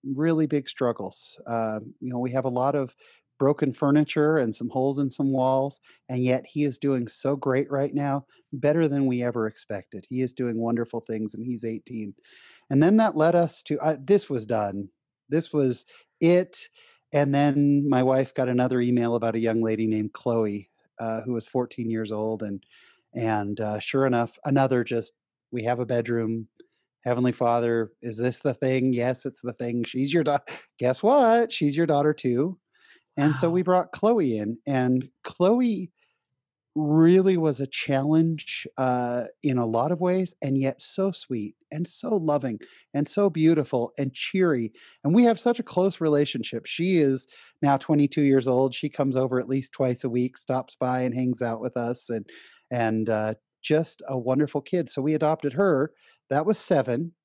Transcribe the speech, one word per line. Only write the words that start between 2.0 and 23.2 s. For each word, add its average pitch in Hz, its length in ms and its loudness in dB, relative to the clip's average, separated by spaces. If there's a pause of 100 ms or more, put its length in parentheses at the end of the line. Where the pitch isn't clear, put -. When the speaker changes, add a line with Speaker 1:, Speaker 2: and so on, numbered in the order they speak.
Speaker 1:
you 127 120 -8
know, 123 60 -4
we 123 140 -4
have 131 120 -2
a 131 60 0
lot 127 240 0
of 135 200 -2 (440)
broken 139 340 2
furniture 151 640 2
and 120 160 0
some - 180 -6
holes 135 280 0
in 143 120 0
some 139 220 -2
walls, 131 460 0 (300)
and 127 160 -2
yet 123 200 0
he 147 200 -2
is 139 140 -2
doing 131 280 0
so 139 300 -4
great 135 340 -2
right 143 240 -2
now, 139 320 -2 (260)
better 151 360 2
than 139 180 0
we 123 160 0
ever 120 240 -2
expected. 101 640 -10
He 127 120 -6
is 127 120 -2
doing 120 260 -4
wonderful 117 420 -4
things, 110 340 -6
and 110 100 -12
he's 120 200 -8
eighteen. 110 500 -10 (540)
And 139 140 4
then 196 140 6
that 220 200 4
led 165 200 4
us 170 260 0
to, 147 160 -4
uh, 156 240 0
this 196 260 2
was 120 160 -4
done. 101 440 -4 (400)
This 160 240 -2
was 131 340 0 (340)
it. 180 480 2 (440)
And 143 200 2
then 143 560 2
my 127 140 2
wife 131 320 2
got 127 140 -2
another 123 320 0
email 120 340 0
about 113 220 -2
a 113 40 -2
young 113 220 0
lady 110 240 0
named 107 260 -2
Chloe, 107 580 -4 (280)
uh, 113 240 -6
who 123 100 -6
was 117 140 -6
fourteen 123 440 -4
years 110 200 -4
old. 110 320 -4
And, 101 220 -10 (500)
and, 107 460 -4